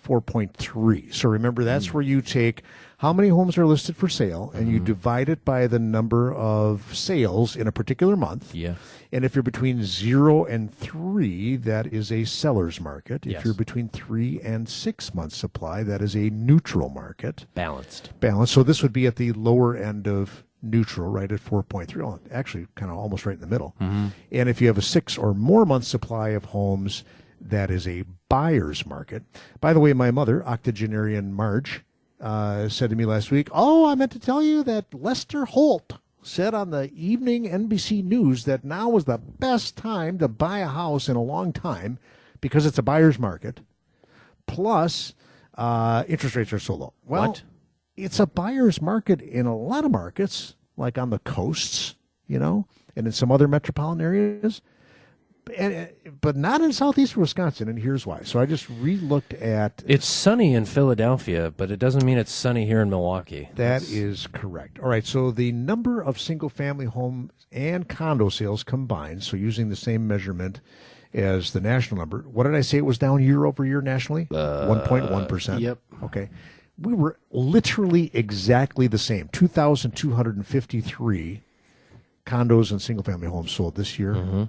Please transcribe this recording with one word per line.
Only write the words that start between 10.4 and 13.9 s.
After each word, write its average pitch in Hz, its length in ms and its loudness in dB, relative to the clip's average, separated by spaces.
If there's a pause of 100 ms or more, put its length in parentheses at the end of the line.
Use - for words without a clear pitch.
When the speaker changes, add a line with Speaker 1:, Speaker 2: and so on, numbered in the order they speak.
Speaker 1:
and 110 260 -4
three, 135 840 -2
that 110 320 -2
is 107 240 -6
a 113 140 -2
seller's 98 560 0
market. 78 440 -10
If - 60 -6
Speaker 2:
Yes. 87 140 -6
Speaker 1:
you're 113 80 2
between 113 340 -4
three 117 540 -6